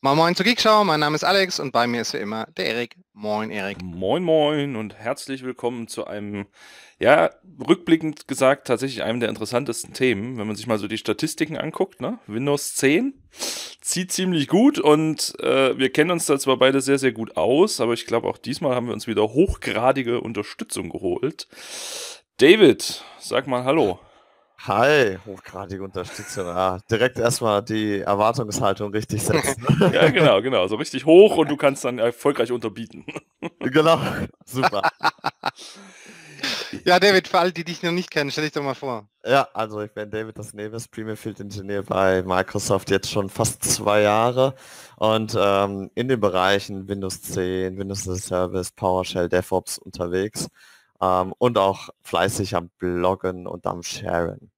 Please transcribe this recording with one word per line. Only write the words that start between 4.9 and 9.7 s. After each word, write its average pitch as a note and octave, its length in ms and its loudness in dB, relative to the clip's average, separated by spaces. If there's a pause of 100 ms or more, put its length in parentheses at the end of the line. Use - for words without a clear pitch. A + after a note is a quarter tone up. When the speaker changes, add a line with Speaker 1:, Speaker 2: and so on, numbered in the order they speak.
Speaker 2:
herzlich B2+ 480 -8
willkommen A#2+ 440 -8
zu - 200 -10
einem, G#2 400 -8 (500)
ja, D#3 320 4 (380)
rückblickend D#3+ 600 0
gesagt, C3+ 380 2
tatsächlich B2 380 -2
einem A#2 160 -2
der A#2 100 0
interessantesten A2+ 640 -6